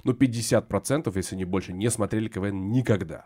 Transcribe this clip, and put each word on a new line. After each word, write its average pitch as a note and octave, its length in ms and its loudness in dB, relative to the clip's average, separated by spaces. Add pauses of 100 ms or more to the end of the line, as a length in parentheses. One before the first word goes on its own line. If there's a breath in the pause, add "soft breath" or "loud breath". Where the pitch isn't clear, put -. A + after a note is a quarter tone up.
ну, B2+ 100 2
пятьдесят A#2 540 2
процентов, G#2+ 500 -2
если F#2 180 -4
не F#2 100 -2
больше, F#2 280 -2
не G2+ 180 0
смотрели A2 380 0
К - 80 -8
В F#2+ 80 -2
Н G2 260 -2
никогда. G2+ 540 0